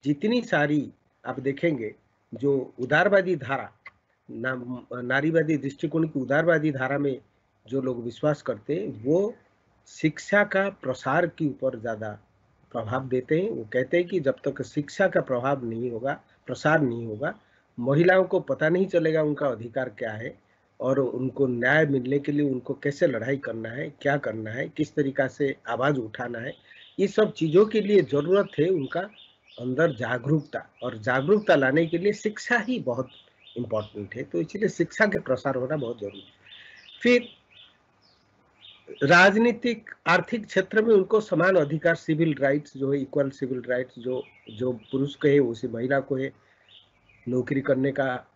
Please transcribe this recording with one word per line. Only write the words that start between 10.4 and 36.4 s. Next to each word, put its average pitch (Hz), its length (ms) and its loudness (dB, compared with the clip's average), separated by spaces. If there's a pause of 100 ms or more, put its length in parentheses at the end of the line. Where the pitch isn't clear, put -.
का 196 260 0
प्रसार 151 580 -2
के - 180 -4
ऊपर 127 340 -4
ज्यादा 107 400 -8 (520)
प्रभाव 123 360 -4
देते 127 340 0
हैं। 208 80 -2
वो 117 240 -8
कहते 131 240 0
हैं 175 100 0
कि 185 120 -2
जब 135 160 0 (120)
तक 139 140 -6
शिक्षा 151 460 -2
का 170 140 2
प्रभाव 131 440 -2
नहीं 117 260 -6
होगा, 123 300 -6 (260)
प्रसार 151 340 2
नहीं 117 240 -2
होगा, 117 340 -8 (400)
महिलाओं 170 440 4
को 185 160 0
पता 156 300 -2
नहीं 180 180 2
चलेगा 160 360 2
उनका 147 240 0
अधिकार 120 420 -4
क्या 113 220 -8
है 117 280 -12 (400)
और 131 200 0
उनको 131 480 0
न्याय 127 380 4
मिलने 135 340 0
के 143 120 -4
लिए 147 180 2
उनको 127 240 -4
कैसे 143 340 0
लड़ाई 127 300 -2
करना 113 320 -8
है, 143 320 -10
क्या 143 160 0
करना 110 340 -6
है, 143 180 -6
किस - 260 -4
तरीका 135 320 0
से 135 280 -2 (120)
आवाज 127 300 0
उठाना 117 420 -8
है, 123 140 -10 (460)
ये 196 80 2
सब 214 260 2
चीजों 160 320 6
के 214 160 0
लिए 196 200 6
जरूरत 151 460 2 (120)
है 160 100 2
उनका 175 400 -2 (500)
अंदर 127 320 0
जागरूकता, 123 800 -2 (140)
और 123 140 -6
जागरूकता 147 580 2
लाने 143 320 4
के 170 100 -4
लिए 202 160 0
शिक्षा 214 440 -4
ही 226 220 -4
बहुत 127 300 -4 (480)
इंपॉर्टेंट 104 580 -6
है। 131 80 -8
तो 170 180 -4
इसलिए 196 280 -4
शिक्षा - 360 0
के 196 140 0
प्रसार 131 360 -2
होना 131 200 -4
बहुत 117 240 -6
जरूरी 101 200 -10
है। - 120 -20 (680)